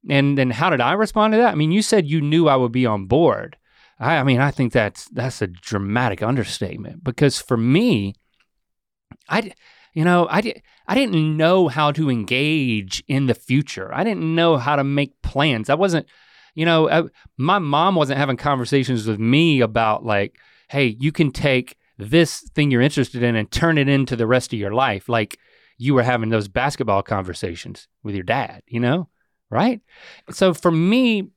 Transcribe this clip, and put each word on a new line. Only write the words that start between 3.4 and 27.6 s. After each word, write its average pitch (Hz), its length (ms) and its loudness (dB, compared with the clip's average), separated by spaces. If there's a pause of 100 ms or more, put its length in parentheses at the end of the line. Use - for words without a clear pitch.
I, 143 180 0
I 139 60 0
mean, 131 180 4
I 143 100 2
think 123 240 -2
that's, 107 360 0
that's 120 300 -6
a 107 60 -2
dramatic 101 760 -4
understatement - 840 -6
because 139 360 0
for - 160 -2
me, 123 580 0 (1120)
I 165 140 -2
d-, 214 100 -14 (400)
you 156 120 -2
know, 175 260 4
I 175 100 0
di-, 226 220 -8 (260)
I 180 60 -2
didn't 170 420 0
know 170 320 4
how 147 240 0
to 151 160 -2
engage 123 1000 -2
in 135 180 0
the 120 80 2
future. - 600 -4
I 156 80 -2
didn't 175 320 -2
know 165 220 2
how 135 200 -2
to 139 80 0
make 139 360 -4
plans. 135 480 -2
I 135 60 2
wasn't, 170 320 0 (480)
you 156 100 -2
know, 160 240 4
I, 165 140 2 (340)
my 175 220 0
mom 165 360 0
wasn't 143 240 0
having 135 180 0
conversations 127 680 0
with 110 140 -2
me 139 400 2
about, 110 440 0
like, 104 340 -2 (300)
"Hey, 131 300 0
you 143 140 -2
can 151 180 0
take 127 460 -2 (220)
this 139 420 0 (140)
thing 147 160 2
you're 120 100 2
interested 131 420 0
in 120 140 2
and 107 140 -4
turn 165 280 2
it 139 100 2
into 135 280 0
the 113 100 -2
rest 123 260 0
of 117 60 -6
your 101 140 -6
life," 113 360 -2
like 113 300 -2 (400)
you 131 160 0
were 127 80 4
having 117 280 0
those 107 180 0
basketball 113 560 -2
conversations 90 840 -8 (160)